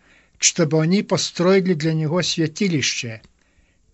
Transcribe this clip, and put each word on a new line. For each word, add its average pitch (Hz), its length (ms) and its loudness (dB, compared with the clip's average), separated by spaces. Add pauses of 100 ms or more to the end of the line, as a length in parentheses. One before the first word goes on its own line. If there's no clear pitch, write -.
(380)
чтобы 160 420 0
они 180 220 2
построили 185 720 2
для 160 200 -2
Него 156 280 -2
святилище, 156 1000 -2 (720)